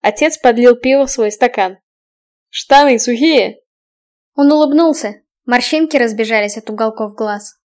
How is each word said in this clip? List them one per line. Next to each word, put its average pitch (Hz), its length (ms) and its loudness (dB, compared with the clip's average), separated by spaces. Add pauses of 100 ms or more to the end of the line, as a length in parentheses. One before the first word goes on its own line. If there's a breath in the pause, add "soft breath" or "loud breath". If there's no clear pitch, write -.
Отец 294 360 -2
подлил 240 380 4
пиво 262 300 0
в 262 60 -10
свой 214 200 -2
стакан. 208 460 -2 (760)
«Штаны 277 460 4
сухие?» 247 640 0 (760)
Он 285 160 4
улыбнулся. 302 720 0 (240)
Морщинки 311 500 -2
разбежались 220 640 -2
от 220 120 -14
уголков 220 440 -6
глаз. 208 420 -8 (100)